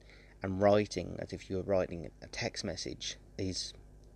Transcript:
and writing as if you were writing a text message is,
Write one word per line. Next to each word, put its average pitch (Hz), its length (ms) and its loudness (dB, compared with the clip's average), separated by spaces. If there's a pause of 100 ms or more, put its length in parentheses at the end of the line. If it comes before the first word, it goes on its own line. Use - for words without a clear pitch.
(420)
and 95 200 0
writing 101 560 4
as 82 140 -6
if - 180 -10
you 95 60 0
were 90 60 -2
writing 87 460 0 (140)
a - 60 -14
text - 360 -4
message - 520 -6 (220)
is, 92 360 -4 (420)